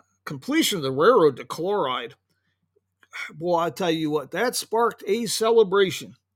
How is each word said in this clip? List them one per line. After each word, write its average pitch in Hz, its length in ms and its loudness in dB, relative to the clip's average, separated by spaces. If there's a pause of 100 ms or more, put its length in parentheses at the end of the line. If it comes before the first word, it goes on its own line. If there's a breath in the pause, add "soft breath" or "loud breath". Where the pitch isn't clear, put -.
(240)
completion 233 540 -2
of 151 40 -6
the 135 80 -2
railroad 156 460 4
to 120 80 -14
Chloride, 131 680 -4 (1200 loud breath)
boy, 170 240 -2
I 170 120 0
tell 170 200 -4
you 160 200 -2
what, 147 220 -4
that 226 240 -2
sparked - 500 -2
a 226 200 -2
celebration. 196 920 0 (200)